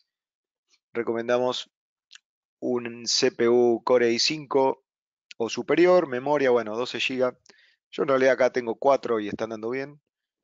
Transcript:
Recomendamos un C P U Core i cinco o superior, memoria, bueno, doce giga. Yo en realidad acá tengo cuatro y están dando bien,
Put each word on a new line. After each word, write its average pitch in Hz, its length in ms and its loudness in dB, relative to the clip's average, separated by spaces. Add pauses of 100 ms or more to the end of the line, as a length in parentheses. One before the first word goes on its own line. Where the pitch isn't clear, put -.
(920)
Recomendamos 120 800 -2 (920)
un 120 460 -6
C 127 260 0
P 117 160 2
U 120 340 4
Core 120 300 2
i 120 60 -2
cinco 135 640 -2 (540)
o 117 100 -2
superior, 165 600 2
memoria, 135 420 0
bueno, 113 260 0
doce 123 240 -6
giga. 127 380 -2 (520)
Yo - 120 -6
en - 80 -2
realidad 131 240 4
acá 123 180 2
tengo 117 220 -4
cuatro 127 440 0
y 104 100 -6
están 110 200 -8
dando 110 220 -8
bien, 139 280 -10 (460)